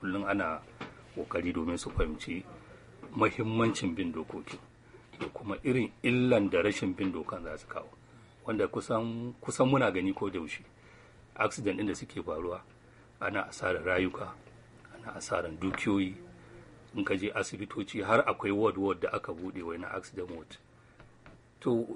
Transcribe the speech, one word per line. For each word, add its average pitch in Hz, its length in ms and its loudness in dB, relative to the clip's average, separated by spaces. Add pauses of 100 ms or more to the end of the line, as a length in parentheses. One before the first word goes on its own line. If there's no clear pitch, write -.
kullum 98 240 0
ana 92 340 2 (560)
ƙoƙari 87 380 -2
domin 85 260 0
su - 100 -8
fahimci - 540 -2 (720)
mahimmancin 110 800 2
bin 87 160 -2
dokoki - 460 -8 (600)
da - 100 -6
kuma 98 340 -6
irin 123 260 2 (140)
illan 123 460 6
da 87 120 6
rashin 90 320 2
bin 95 200 0
dokan 82 300 -6
za 78 140 -6
su - 100 -18
kawo. - 220 -8 (560)
Wanda 104 220 2
kusan, 117 720 -2
kusan 131 280 4
muna 127 240 8
gani 95 200 2
ko 98 160 -2
da 90 100 -4
yaushe. - 220 -6 (760)
Accident 101 440 0
ɗin 104 80 0
da 95 80 0
suke - 280 -8
faruwa, 87 380 -4 (600)
ana 98 260 0
asarar 90 360 0
rayuka, 90 500 2 (600)
ana - 200 -12
asarar 85 440 -2
dukiyoyi. 95 560 2 (800)
In 101 100 0
ka 98 100 2
je 101 160 -2
asibitoci, 101 720 -4
har 110 240 6
akwai 101 240 0
ward 101 260 4
ward 95 240 2
da - 120 0
aka - 200 -4
buɗe 90 300 -6
wai 82 140 -6
na 90 180 -8
accident 92 360 -8
ward. 80 260 -12 (1040)
To, 117 340 2